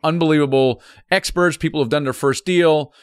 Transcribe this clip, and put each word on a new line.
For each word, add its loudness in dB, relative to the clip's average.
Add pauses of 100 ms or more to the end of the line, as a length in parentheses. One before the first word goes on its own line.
unbelievable 2 (300)
experts, -2
people -4
who've -2
done -2
their -2
first -2
deal, 0 (120)